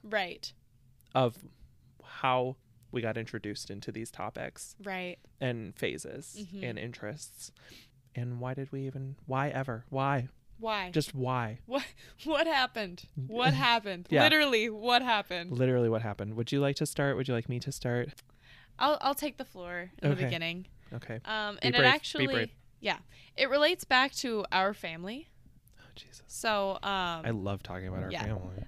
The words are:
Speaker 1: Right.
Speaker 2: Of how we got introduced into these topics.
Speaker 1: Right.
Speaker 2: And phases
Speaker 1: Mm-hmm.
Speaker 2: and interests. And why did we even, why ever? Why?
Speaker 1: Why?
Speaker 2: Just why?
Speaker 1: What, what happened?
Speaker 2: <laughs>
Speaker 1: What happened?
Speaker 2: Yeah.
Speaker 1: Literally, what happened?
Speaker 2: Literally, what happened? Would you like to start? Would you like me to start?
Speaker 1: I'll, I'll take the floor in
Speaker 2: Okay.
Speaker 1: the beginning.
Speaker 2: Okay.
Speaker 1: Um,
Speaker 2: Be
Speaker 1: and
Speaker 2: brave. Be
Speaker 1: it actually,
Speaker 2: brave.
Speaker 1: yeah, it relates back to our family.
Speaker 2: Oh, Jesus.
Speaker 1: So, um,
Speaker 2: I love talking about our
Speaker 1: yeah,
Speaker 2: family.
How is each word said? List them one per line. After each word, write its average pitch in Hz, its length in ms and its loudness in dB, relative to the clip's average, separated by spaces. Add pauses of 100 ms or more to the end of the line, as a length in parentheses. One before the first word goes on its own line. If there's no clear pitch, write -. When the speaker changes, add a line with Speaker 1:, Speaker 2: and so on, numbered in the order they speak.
Speaker 1:
Right. 202 500 -6 (600)
Speaker 2:
Of 123 240 2 (680)
how 127 520 0 (360)
we 127 100 -2
got 110 160 -2
introduced 107 520 -6
into 101 220 -10
these 113 200 -8
topics. - 720 -10
Speaker 1:
Right. 185 340 -8 (240)
Speaker 2:
And 120 340 -4
phases - 640 -6
Speaker 1:
Mm-hmm. 190 240 -12
Speaker 2:
and 117 160 -6
interests. 113 720 -10 (640)
And 123 240 -6
why 127 140 -4
did 135 180 -8
we 135 160 -6
even, 135 280 -8 (100)
why 135 240 0
ever? 131 400 -4
Why? 135 400 0 (280)
Speaker 1:
Why? 208 340 -4
Speaker 2:
Just 160 220 0
why? 123 520 0
Speaker 1:
What, 262 180 -2 (400)
what 311 240 4
happened? 240 600 0
Speaker 2:
<laughs> 131 180 -6
Speaker 1:
What 240 260 4
happened? 202 560 2
Speaker 2:
Yeah. 285 140 8
Speaker 1:
Literally, 285 460 6
what 240 320 4
happened? 196 500 0
Speaker 2:
Literally, 123 380 6
what 110 120 2
happened? 107 340 -4
Would 117 180 -2
you 139 80 4
like 139 160 2
to 151 80 0
start? 139 320 0
Would 131 100 -2
you 131 60 0
like 117 160 -2
me 123 100 -4
to 135 140 -4
start? 123 360 -2 (720)
Speaker 1:
I'll, 285 220 4
I'll 277 140 2
take 294 220 -6
the 262 80 -10
floor 175 460 -10 (100)
in 151 100 2
Speaker 2:
Okay. 143 100 2
Speaker 1:
the 139 40 2
beginning. 165 420 -4 (260)
Speaker 2:
Okay. 117 320 -8
Speaker 1:
Um, 208 300 -4
Speaker 2:
Be - 80 -6
Speaker 1:
and 247 100 2
Speaker 2:
brave. - 0 -
Be 240 60 4
Speaker 1:
it 240 40 8 (100)
actually, 294 340 0
Speaker 2:
brave. 247 220 0 (300)
Speaker 1:
yeah, 190 180 -2 (380)
it 269 140 2
relates 294 340 4
back 262 340 4
to 220 340 -2
our 190 220 4
family. 190 540 -10 (520)
Speaker 2:
Oh, - 40 -20 (120)
Jesus. - 320 -20
Speaker 1:
So, 202 460 0 (100)
um, 180 420 -2
Speaker 2:
I 120 60 0
love 98 320 -2
talking 92 240 -8
about 92 160 -2
our 92 80 -4
Speaker 1:
yeah, 90 120 -4
Speaker 2:
family. 92 440 -6